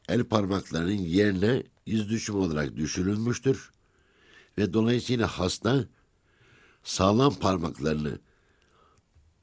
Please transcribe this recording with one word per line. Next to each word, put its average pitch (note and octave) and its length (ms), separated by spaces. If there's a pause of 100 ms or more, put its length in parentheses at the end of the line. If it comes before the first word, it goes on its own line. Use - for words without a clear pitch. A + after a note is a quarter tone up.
el A#2 140
parmaklarının F#2+ 680
yerine G2+ 720 (220)
iz G#2 240
düşümü G#2+ 280
olarak D2+ 380
düşürülmüştür. G#2 960 (840)
Ve G2 160
dolayısıyla A2+ 540
hasta G#2 580 (1000)
sağlam G#2+ 520
parmaklarını D#2 840 (1200)